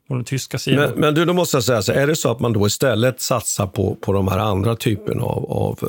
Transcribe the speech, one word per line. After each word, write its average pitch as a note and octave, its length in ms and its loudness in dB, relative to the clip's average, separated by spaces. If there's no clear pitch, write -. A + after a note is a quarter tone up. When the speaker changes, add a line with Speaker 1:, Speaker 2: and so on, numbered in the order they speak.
Speaker 1:
på C#3 60 -4
den B2 100 -4
tyska C3+ 340 -6
sidan. C#3 320 2
Speaker 2:
Men, - 100 -4
men D3+ 140 2
du, E3+ 100 2
då E3+ 80 2
måste F3 240 2
jag B2 80 2
säga A2+ 180 2
så, A#2 100 0
är C#3 140 2
det D#3 100 2
så - 140 0
att A#2 100 -2
man B2 120 0
då G2+ 140 2
istället B2 540 2
satsar - 460 -2
på, G2 280 -2
på - 180 -4
de F#2+ 160 2
här F#2+ 100 0
andra G#2 380 0
typerna - 460 -2
av, - 300 -4
av, - 260 -2